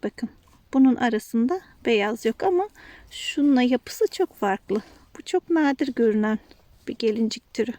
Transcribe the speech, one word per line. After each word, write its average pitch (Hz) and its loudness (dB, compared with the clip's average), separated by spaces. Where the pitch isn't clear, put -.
Bakın 214 -8
bunun 262 6
arasında 233 -2
beyaz 220 0
yok 226 -2
ama 381 0
şununla 285 0
yapısı 247 0
çok - -4
farklı. 202 -4
Bu - -20
çok - -4
nadir 285 0
görünen 214 0
bir 226 -8
gelincik 220 -4
türü. 226 -4